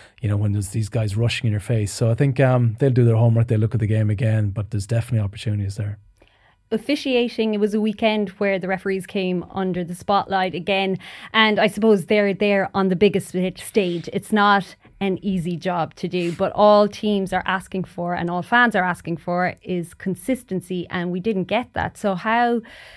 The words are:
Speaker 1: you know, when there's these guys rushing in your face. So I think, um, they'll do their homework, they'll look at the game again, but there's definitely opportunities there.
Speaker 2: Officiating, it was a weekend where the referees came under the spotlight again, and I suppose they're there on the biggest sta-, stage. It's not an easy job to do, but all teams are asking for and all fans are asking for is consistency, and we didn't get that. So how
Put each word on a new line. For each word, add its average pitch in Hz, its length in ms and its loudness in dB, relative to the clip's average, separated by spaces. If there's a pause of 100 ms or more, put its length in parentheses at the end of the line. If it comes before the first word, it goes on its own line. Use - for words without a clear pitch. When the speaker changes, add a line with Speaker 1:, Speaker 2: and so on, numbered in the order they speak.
(220)
Speaker 1:
you 104 80 -2
know, 101 80 0
when 101 160 0
there's 101 160 -2
these 110 200 -4
guys 107 260 -2
rushing 113 300 0
in 110 60 2
your 104 80 0
face. 107 320 -2
So 117 180 0
I 117 60 2
think, 139 240 2
um, 123 400 4
they'll 139 100 4
do 120 160 4
their 113 120 4
homework, 113 300 4
they'll 110 120 2
look 110 160 0
at 107 60 2
the 107 40 0
game 107 240 2
again, 107 400 0
but 98 220 -6
there's 101 160 -4
definitely 113 320 -2
opportunities 101 560 -4
there. 104 240 -6 (760)
Speaker 2:
Officiating, 240 800 0
it 208 60 -2
was 202 140 2
a 214 80 0
weekend 214 480 0 (100)
where 196 180 0
the 185 120 -6
referees 190 360 -4
came 185 460 -2
under 185 320 -2
the 175 100 -8
spotlight 190 640 -2
again, 190 420 0 (360)
and 214 260 4
I 208 80 4
suppose 208 380 2
they're 202 280 2
there 202 400 2
on 190 140 2
the 185 80 2
biggest 190 320 2
sta-, 185 340 -2
stage. 175 520 -2
It's - 180 -4
not 202 460 2 (240)
an 190 200 -2
easy 180 360 -4
job 170 380 -4
to - 120 -8
do, 170 240 -2
but 180 240 -2
all 208 320 6
teams 202 460 -2
are 185 120 -2
asking 185 380 -4
for 175 320 -6
and 170 160 -4
all 180 100 -2
fans 240 320 4
are 185 120 2
asking 170 320 -4
for 180 360 -2 (100)
is 175 300 -6
consistency, 185 960 -6
and 180 220 -4
we 185 80 -4
didn't 190 300 -2
get 240 240 -4
that. - 240 -6
So 196 180 -2
how 233 460 0 (360)